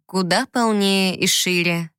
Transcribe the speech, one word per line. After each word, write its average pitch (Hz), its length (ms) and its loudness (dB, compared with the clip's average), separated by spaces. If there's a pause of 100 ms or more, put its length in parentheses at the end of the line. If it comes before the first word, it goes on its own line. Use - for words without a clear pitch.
куда 185 400 0
полнее 196 720 0
и 180 100 -2
шире. 170 720 -2